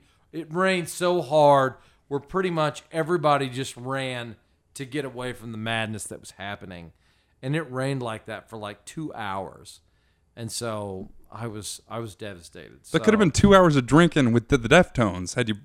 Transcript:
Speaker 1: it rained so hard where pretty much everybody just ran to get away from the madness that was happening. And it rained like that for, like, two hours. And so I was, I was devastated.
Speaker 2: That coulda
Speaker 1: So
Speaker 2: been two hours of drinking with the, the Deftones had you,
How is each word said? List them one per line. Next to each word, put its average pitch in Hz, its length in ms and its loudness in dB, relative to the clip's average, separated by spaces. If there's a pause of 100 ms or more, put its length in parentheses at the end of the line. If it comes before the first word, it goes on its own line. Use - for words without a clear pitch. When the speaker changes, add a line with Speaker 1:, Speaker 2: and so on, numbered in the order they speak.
(320)
Speaker 1:
it 156 200 -12
rained 185 360 0
so 180 340 0
hard 139 520 6 (340)
where 139 120 -4
pretty 185 300 -4
much 156 320 -2 (100)
everybody 151 560 2
just 127 280 -8
ran 123 600 -8 (380)
to 139 100 -12
get 135 220 -6
away 123 260 -8
from 120 200 -12
the 110 60 -10
madness 110 500 -4
that 92 120 -14
was - 120 -20
happening. 92 600 -14 (480)
And 135 160 -6
it 165 60 -4 (100)
rained 131 300 -4
like 110 240 -10
that 104 240 -14
for, 113 80 -14
like, 104 260 -12
two - 300 -12
hours. 98 680 -10 (560)
And 117 140 -10
so 104 600 -8 (200)
I 113 160 -12
was, 104 420 -12
I 110 120 -10
was 110 160 -12
devastated. 87 640 -16 (100)
Speaker 2:
That 165 140 0
coulda 214 80 4
Speaker 1:
So 214 60 4
Speaker 2:
been 196 120 4
two 196 240 6
hours 180 220 8
of 123 100 2
drinking 147 460 6
with 117 160 2
the, 143 100 4
the 113 100 -6
Deftones 107 680 2
had 123 120 0
you, 107 60 -2 (100)